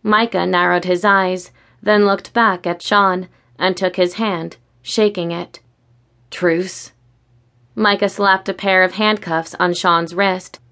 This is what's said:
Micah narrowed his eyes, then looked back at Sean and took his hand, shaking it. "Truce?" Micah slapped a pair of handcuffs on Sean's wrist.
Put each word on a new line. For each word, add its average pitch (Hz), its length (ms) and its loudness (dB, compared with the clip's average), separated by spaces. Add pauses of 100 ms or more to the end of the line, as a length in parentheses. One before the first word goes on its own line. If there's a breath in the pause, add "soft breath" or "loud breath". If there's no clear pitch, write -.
Micah 214 440 0
narrowed 180 400 2
his 180 180 0
eyes, 190 480 0 (300 soft breath)
then 208 240 4
looked 196 280 -2
back 208 320 2
at 175 160 -4
Sean 190 460 0 (320 soft breath)
and 180 160 0
took 180 200 -2
his 180 200 0
hand, 175 420 -4 (240)
shaking 202 500 -2
it. 170 280 -10 (720)
"Truce?" 175 600 -2 (840)
Micah 202 340 0
slapped 196 400 0
a 190 40 -4
pair 185 300 2
of 185 100 0
handcuffs 202 680 -2
on 175 140 0
Sean's 170 420 0
wrist. 185 440 -4 (120)